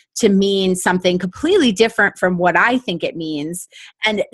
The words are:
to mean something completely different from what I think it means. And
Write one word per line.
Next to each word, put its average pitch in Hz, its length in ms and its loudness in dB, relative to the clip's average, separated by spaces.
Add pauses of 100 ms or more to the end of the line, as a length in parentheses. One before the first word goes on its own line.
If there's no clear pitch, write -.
(160)
to 214 140 2
mean 196 440 2
something 185 460 0
completely 269 540 0
different 214 440 0
from 185 200 0
what 175 200 2
I 233 200 2
think 180 260 -6
it - 140 -6
means. 160 500 -8 (380)
And 214 180 -2 (100)